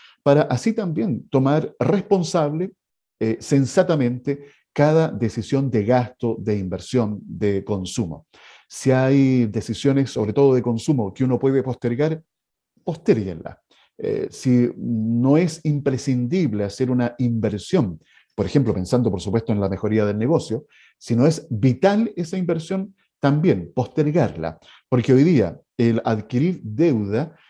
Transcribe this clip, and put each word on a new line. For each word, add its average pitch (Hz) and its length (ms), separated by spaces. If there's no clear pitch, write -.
para 147 200
así 214 300
también 190 560
tomar 139 500
responsable, 170 920
eh, 113 200
sensatamente 139 1080
cada 156 360
decisión 120 600
de 113 160
gasto, 120 540
de 104 180
inversión, 101 640
de 98 420
consumo. 92 640
Si - 220
hay 131 560
decisiones, 127 640
sobre 107 240
todo 139 220
de 123 80
consumo, 113 500
que - 100
uno 127 140
puede 135 240
postergar, 127 600
postérguenla. 117 760
Eh, - 340
si 123 440
no 117 640
es 165 260
imprescindible 135 1000
hacer 113 260
una 123 300
inversión, 110 800
por 98 140
ejemplo, 113 260
pensando, 95 380
por 90 100
supuesto, 110 300
en 104 80
la 98 100
mejoría 104 360
del 104 120
negocio, 123 480
si - 180
no 127 120
es 160 220
vital 180 680
esa 170 220
inversión, 180 580
también 143 560
postergarla. 120 840
Porque 123 240
hoy 131 100
día 139 360
el 117 260
adquirir 135 600
deuda, 113 720